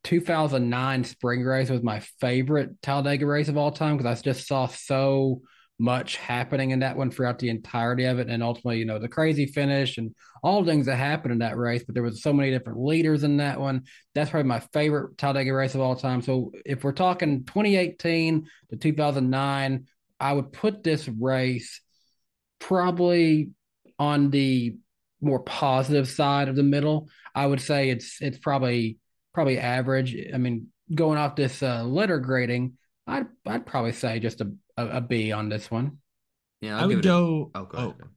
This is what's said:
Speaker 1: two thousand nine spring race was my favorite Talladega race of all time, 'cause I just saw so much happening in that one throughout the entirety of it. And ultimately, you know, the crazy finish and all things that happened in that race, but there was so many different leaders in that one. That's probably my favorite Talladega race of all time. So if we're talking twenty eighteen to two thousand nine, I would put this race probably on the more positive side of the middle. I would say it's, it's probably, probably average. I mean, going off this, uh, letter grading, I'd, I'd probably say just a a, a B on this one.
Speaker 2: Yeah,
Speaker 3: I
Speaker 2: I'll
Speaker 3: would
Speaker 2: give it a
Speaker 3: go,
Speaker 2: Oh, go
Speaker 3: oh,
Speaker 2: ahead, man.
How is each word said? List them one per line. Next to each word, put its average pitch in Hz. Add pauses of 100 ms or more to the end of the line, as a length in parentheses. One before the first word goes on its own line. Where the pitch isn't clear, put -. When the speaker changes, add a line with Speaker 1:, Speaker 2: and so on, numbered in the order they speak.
Speaker 1:
two 175
thousand 143
nine 127
spring 123
race 131
was 123
my 107 (200)
favorite 131
Talladega 143
race 147
of 147
all 147
time, 151
'cause 123
I 117
just 131
saw 131
so 135 (400)
much 123
happening 131
in 131
that 131
one 131
throughout 123
the 127
entirety 117
of 127
it. 120
And 117
ultimately, 117
you 113
know, 107
the 117
crazy 151
finish 139
and 113 (300)
all 190
things 151
that 131
happened 143
in 117
that 113
race, 120
but 120
there 123
was 110
so 147
many 139
different 127
leaders 156
in 143
that 143
one. 131 (280)
That's 151
probably 147
my 120
favorite 151
Talladega 135
race 135
of 131
all 131
time. 127
So 127 (140)
if 135
we're 139
talking 160
twenty 202
eighteen 165 (220)
to -
two 156
thousand 139
nine, 135 (320)
I 139
would 139
put 214
this 156
race 127 (800)
probably 175 (460)
on 143
the 131 (460)
more 139
positive 135
side 143
of 135
the 143
middle. 151 (240)
I 139
would 139
say 139
it's, -
it's 131
probably, 123 (360)
probably 135
average. 127 (180)
I 131
mean, 123 (260)
going 156
off 147
this, 139
uh, 120
letter 160
grading, 127 (320)
I'd, 240 (180)
I'd -
probably 117
say 117
just 113
a 101 (280)
a, 117
a 123
B 113
on 107
this 104
one. 127 (640)
Speaker 2:
Yeah, 107
Speaker 3:
I 127
Speaker 2:
I'll 180
Speaker 3:
would 196
Speaker 2:
give 170
it -
a 185
Speaker 3:
go, 170
Speaker 2:
Oh, 98
go -
Speaker 3:
oh, 123
Speaker 2:
ahead, 113
man. -